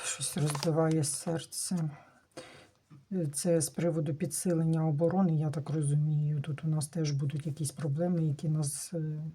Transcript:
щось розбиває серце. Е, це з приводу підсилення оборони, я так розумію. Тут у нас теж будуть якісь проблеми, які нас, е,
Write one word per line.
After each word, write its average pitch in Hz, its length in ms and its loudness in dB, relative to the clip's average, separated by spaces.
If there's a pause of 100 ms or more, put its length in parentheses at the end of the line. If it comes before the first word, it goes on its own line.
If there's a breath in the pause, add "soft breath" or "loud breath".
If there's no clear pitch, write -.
щось - 320 -6
розбиває 160 680 2
серце. 165 840 -4 (1200 loud breath)
Е, 180 140 0
це 165 340 2
з - 100 -2
приводу 160 440 0
підсилення 160 720 2
оборони, 165 500 4
я 151 140 2
так 143 200 -4
розумію. 147 720 2
Тут 143 240 -6
у 156 40 0
нас 156 200 0
теж 156 220 -2
будуть 143 360 -2
якісь 143 240 -4
проблеми, 165 540 0
які 151 240 -2
нас, 156 460 -2
е, 156 280 -4 (120)